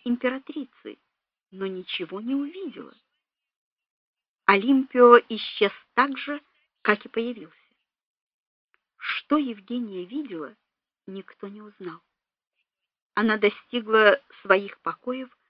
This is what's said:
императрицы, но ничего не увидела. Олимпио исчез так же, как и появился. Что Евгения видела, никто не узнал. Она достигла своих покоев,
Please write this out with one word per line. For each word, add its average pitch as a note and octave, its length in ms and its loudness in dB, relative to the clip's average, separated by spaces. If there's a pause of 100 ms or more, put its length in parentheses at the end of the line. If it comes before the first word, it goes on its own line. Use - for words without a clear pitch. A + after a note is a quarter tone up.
императрицы, B3 920 -8 (520)
но F#3+ 160 -8
ничего F#3 540 -8
не A#3+ 140 -4
увидела. D4 600 -8 (1500)
Олимпио A#3+ 760 6 (120)
исчез G#3 420 -2 (220)
так C4 240 0
же, D4 240 -10 (400)
как G#3 240 0
и - 20 -20
появился. A3+ 480 -8 (1400)
Что - 420 -4
Евгения A3 680 -8
видела, G3+ 500 -12 (520)
никто F#3+ 420 -16
не G#3 140 -18
узнал. F#3 380 -16 (1120)
Она G#3+ 240 -2
достигла G#3+ 840 2 (220)
своих G3 380 0
покоев, B3+ 500 -10 (200)